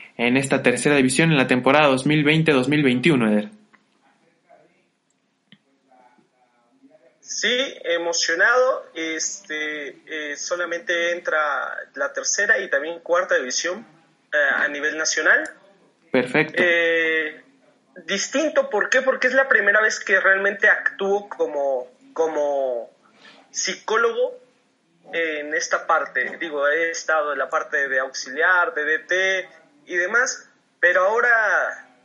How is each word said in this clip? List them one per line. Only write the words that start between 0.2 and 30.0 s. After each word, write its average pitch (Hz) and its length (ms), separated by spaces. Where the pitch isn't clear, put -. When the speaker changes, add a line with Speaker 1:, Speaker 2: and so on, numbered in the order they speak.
Speaker 1:
esta 135 280
tercera 135 320
división 139 340
en 151 80
la 127 80
temporada 135 400
dos 131 200
mil 151 180
veinte 156 260
dos 131 180
mil 147 140
veintiuno, 123 480
Eder. 104 200
Speaker 2:
Sí, - 360
emocionado. 175 1040
Este, 151 960
eh, 151 300
solamente 170 760
entra 175 260
la 139 180
tercera - 460
y 196 100
también 156 300
cuarta 180 380
división, 165 500
eh, - 20
a 143 120
nivel 147 280
nacional. 160 480
Speaker 1:
Perfecto. 156 540
Speaker 2:
Eh, 165 800
distinto, 277 640
¿por 202 180
qué? 254 140
Porque 262 240
es 254 80
la 269 120
primera 208 360
vez - 180
que 196 200
realmente 196 500
actúo 196 580
como, 139 600
como 143 760
psicólogo 226 880
en 156 400
esta 170 340
parte. - 540
Digo, 147 260
he 165 240
estado 156 440
en 135 60
la 131 100
parte 147 380
de 131 100
auxiliar, 160 760
de 151 140
D 156 140
T 185 480
y 175 100
demás, 226 520